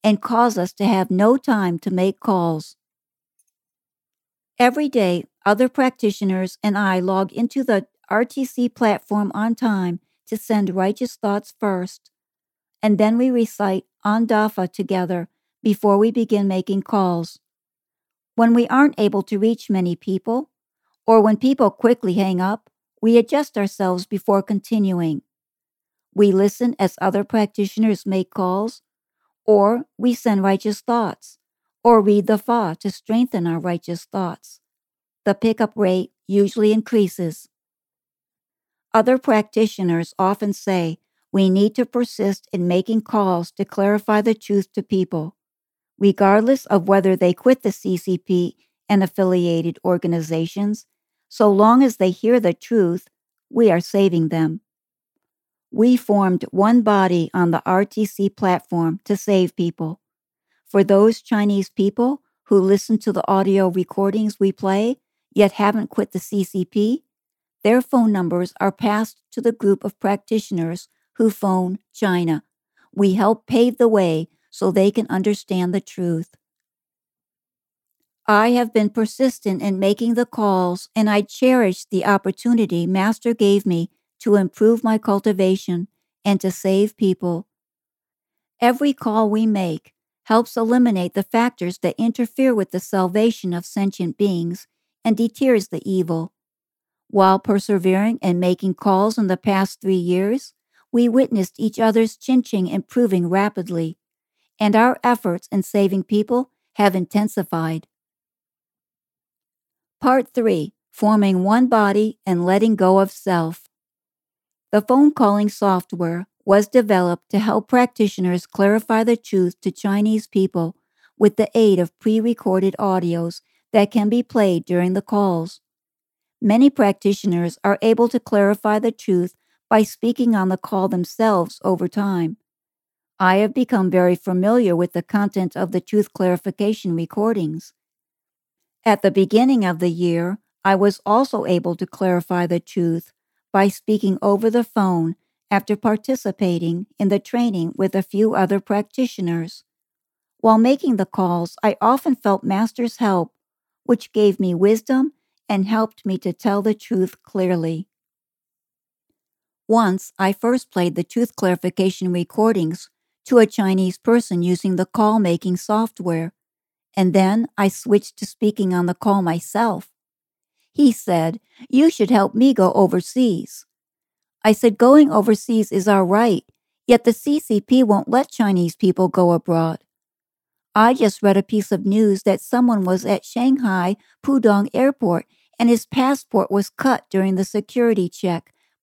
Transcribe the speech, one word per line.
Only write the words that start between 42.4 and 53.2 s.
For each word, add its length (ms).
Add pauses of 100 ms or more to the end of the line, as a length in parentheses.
in 160
making 360
calls 480
to 120
clarify 580
the 140
truth 380
to 100
people, 540 (600)
regardless 680
of 220
whether 280
they 180
quit 300
the 80
C 260
C 200
P 400 (320)
and 120
affiliated 840
organizations. 1000 (440)
So 220
long 300
as 160
they 140
hear 280
the 140
truth, 560 (400)